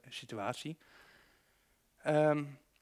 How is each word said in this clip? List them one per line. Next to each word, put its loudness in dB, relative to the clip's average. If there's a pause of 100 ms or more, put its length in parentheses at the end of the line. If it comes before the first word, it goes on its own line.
situatie. -8 (1160)
Ehm, 4 (380)